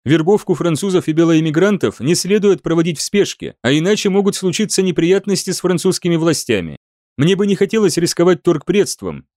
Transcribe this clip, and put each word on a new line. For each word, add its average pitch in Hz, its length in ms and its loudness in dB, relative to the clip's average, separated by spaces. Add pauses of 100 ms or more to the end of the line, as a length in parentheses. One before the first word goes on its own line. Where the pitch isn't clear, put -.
Вербовку 165 500 2
французов 170 540 -2
и 156 40 0
белоэмигрантов 160 880 0
не 147 140 0
следует 190 480 0
проводить 165 360 -2
в - 40 -10
спешке, - 600 -4
а 127 100 0
иначе 185 360 0
могут 196 260 0
случиться 190 480 -2
неприятности 185 680 0
с 170 100 -6
французскими 180 560 0
властями. 113 600 -2 (420)
Мне 175 180 2
бы 208 100 0
не 202 100 0
хотелось 202 420 0
рисковать 170 440 2
торгпредством, 147 840 -2 (100)